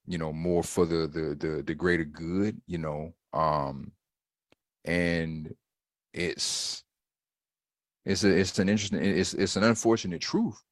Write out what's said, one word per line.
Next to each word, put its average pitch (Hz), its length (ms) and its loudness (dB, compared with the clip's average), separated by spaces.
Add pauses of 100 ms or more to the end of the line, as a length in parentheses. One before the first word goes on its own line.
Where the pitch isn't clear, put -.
you 85 140 -4
know, 80 120 -4
more 85 300 2
for 85 240 2
the, 82 220 0
the, 76 280 -4
the, 78 280 -4
the 82 100 -4
greater 82 320 2
good, 87 600 -4
you 87 100 -6
know, 78 380 -6 (180)
um, 73 580 0 (920)
and 82 680 -2 (600)
it's, - 720 -4 (1200)
it's 98 180 0
a, 101 60 8
it's 95 300 4
an 95 100 4
interesting, 104 340 0
it's, 92 300 2
it's 95 220 0
an 98 80 2
unfortunate 113 580 2
truth 190 380 -2 (120)